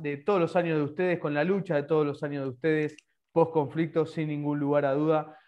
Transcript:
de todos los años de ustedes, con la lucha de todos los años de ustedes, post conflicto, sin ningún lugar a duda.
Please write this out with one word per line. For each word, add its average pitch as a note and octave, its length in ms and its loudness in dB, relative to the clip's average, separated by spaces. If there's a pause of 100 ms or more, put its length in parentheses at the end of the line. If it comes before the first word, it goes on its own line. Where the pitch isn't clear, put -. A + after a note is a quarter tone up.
de D3 160 -4
todos F#3+ 240 2
los E3 160 0
años E3 200 2
de D3+ 60 2
ustedes, E3+ 380 0
con D3 140 -2
la D3 100 2
lucha F3+ 320 0
de C#3+ 80 0
todos D#3 200 2
los C#3+ 200 -4
años C#3+ 180 -6
de C3+ 80 -4
ustedes, D3+ 460 -2 (340)
post E3 220 4
conflicto, D#3 520 0
sin D#3+ 220 -4
ningún D3 320 -2
lugar C#3+ 280 2
a C3+ 80 2
duda. D3+ 540 0